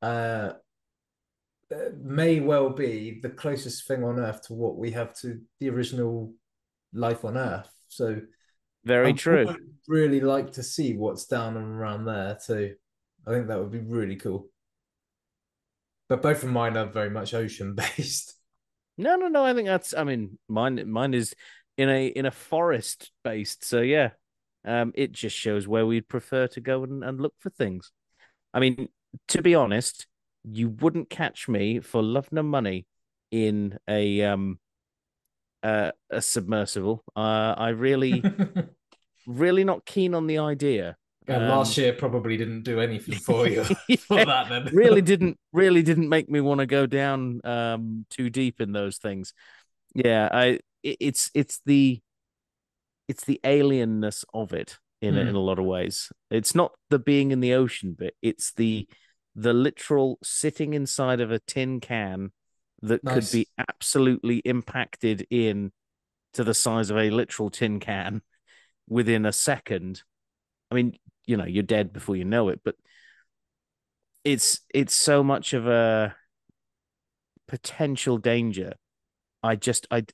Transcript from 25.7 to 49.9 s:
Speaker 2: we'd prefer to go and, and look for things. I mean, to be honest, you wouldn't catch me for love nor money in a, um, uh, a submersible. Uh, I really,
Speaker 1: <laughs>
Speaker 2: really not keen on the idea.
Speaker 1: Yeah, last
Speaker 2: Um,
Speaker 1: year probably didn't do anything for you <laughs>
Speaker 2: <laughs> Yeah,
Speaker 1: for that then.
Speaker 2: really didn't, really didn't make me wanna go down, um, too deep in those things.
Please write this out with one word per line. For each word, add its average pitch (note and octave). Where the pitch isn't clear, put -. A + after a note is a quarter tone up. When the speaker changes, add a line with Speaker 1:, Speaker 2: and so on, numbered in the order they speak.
Speaker 2:
we'd A2+
prefer B2+
to -
go C3
and, C3+
and C3
look D3
for -
things. F#2
I B2
mean, B2+
to -
be F3
honest, A#2
you A2+
wouldn't D3
catch -
me G#2+
for -
love B2
nor D#3
money G#2+
in G#2
a, G#2
um, G2
uh, G#2+
a A2
submersible. G#2
Uh, A2
I A2+
really, C3
Speaker 1:
<laughs> -
Speaker 2:
really F3+
not F#3+
keen F3+
on D#3+
the D#3
idea. C3+
Speaker 1:
Yeah, B2+
last A#2
Speaker 2:
Um, C3+
Speaker 1:
year A#2+
probably A#2
didn't A2+
do A#2
anything A2
for -
you -
<laughs> -
Speaker 2:
<laughs> -
Yeah, A#3+
Speaker 1:
for G#3
that C3
then. B2
Speaker 2:
really G#3
didn't, F3
really F3+
didn't D#3
make D#3+
me D3
wanna C#3
go C#3
down, C3
um, A2+
too B2+
deep B2
in G2+
those G2+
things. F#2+